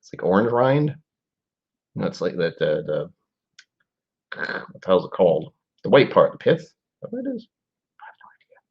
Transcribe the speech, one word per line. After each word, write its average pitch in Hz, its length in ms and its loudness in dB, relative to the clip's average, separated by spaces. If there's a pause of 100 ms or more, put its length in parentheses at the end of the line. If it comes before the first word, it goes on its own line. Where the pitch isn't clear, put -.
It's - 140 -20
like - 100 -14
orange 98 260 2
rind. 135 440 2 (1000)
No, - 120 -6
it's 80 140 -8
like 87 160 -4
that, 82 260 -2
uh, 78 200 -2
the, 76 280 -6 (1300)
what - 460 -12
the - 40 -16
hell's 92 180 2
it - 60 -12
called? 92 420 0 (300)
The - 80 -8
white 127 220 6
part, - 200 4
the - 60 -18
pith? 160 220 0
Is - 140 -20 (280)
that - 100 -16
what 247 140 -10
it - 80 -6
is? 233 140 -12 (520)
I - 60 -20
have - 160 -20
no - 140 -20
idea. - 220 -20 (120)